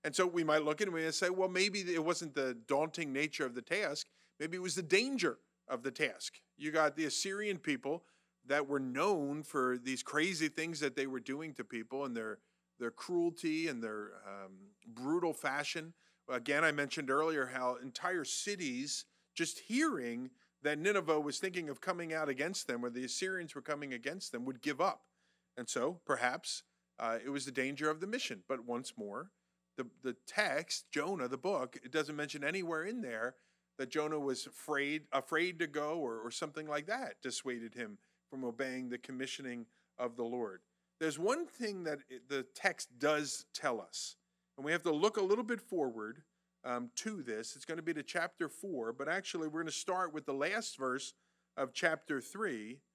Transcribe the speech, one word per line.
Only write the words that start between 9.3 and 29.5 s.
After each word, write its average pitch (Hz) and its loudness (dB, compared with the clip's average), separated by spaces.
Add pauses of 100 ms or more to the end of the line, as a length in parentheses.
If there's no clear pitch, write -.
for 127 2
these 127 -4
crazy 160 2
things 160 -2
that 135 0
they 139 0
were 131 -4
doing 139 -6
to 120 -8
people 123 -4
and 120 -4
their, 110 -4 (380)
their 120 -2
cruelty 170 0
and 120 -2
their, 107 -6 (120)
um, 98 -14 (100)
brutal 147 0
fashion. 147 -2 (340)
Again, 131 4
I 156 8
mentioned 143 0
earlier 147 4
how 123 0
entire 139 -2
cities, 143 -2 (280)
just - -2
hearing 131 0 (320)
that 147 2
Nineveh 165 4
was 147 -2
thinking 175 -2
of 139 -8
coming 175 -2
out 156 0
against 143 0
them, 120 -2
or 123 0
the 127 -4
Assyrians 185 -2
were 139 -10
coming 143 -4
against 139 -6
them, 120 -4
would 131 -4
give 143 -2
up. - 2 (500)
And 120 -6
so, 151 0
perhaps, 123 0 (340)
uh, 113 0
it 139 -4
was 139 -2
the 135 -8
danger 139 0
of 160 -2
the 190 -4
mission. 131 -4
But 123 -2
once 120 -4
more, 110 -6 (460)